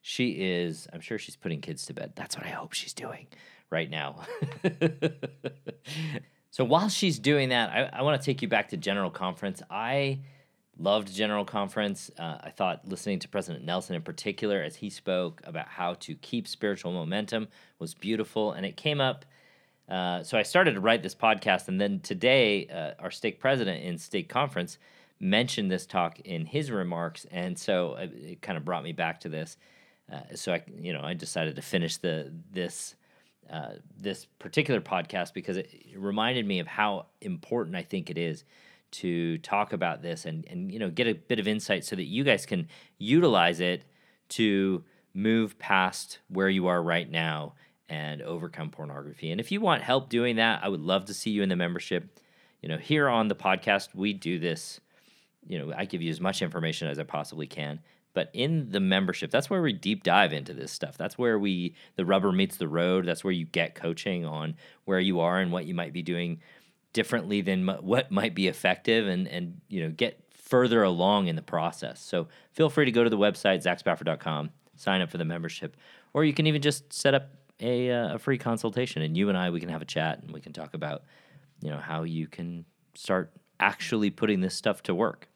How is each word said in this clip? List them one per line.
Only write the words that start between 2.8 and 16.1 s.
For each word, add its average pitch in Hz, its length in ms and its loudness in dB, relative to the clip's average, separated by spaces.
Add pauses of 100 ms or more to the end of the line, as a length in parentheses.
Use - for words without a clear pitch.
doing - 340 -12 (420)
right 80 200 -2
now. 73 320 -6 (420)
<laughs> 185 80 2 (1800)
So - 140 0
while 165 260 6
she's 170 300 2
doing 135 300 4
that, 120 200 4
I, 123 300 0
I - 20 0
wanna 143 160 4
take 135 240 0
you 120 60 -2
back 107 220 2
to 95 80 -4
General 95 340 0
Conference. 92 580 -4
I 135 520 -2 (580)
loved 98 340 2
General 104 320 0
Conference. 101 720 -4
Uh, 82 240 -8
I - 80 -14
thought 90 380 -2
listening 95 320 -4
to - 100 -10
President 82 340 -6
Nelson 90 320 -4
in 82 60 -4
particular 98 600 -2
as 78 160 -8
he 104 120 -8
spoke 92 540 -4
about 80 240 -10
how 87 280 -4
to 78 200 -12